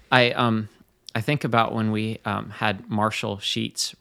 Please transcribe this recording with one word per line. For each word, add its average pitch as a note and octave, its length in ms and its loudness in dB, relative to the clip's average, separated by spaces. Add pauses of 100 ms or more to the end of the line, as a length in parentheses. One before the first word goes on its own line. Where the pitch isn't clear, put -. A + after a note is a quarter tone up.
(120)
I, B2 200 6
um, A2+ 380 0 (440)
I B2 60 -2
think C#3+ 240 -2
about A2+ 300 2
when A2 180 0
we, A2 320 -2
um, G#2 280 -4
had G#2+ 380 -4
Marshall G#2+ 500 -2
Sheets - 600 -4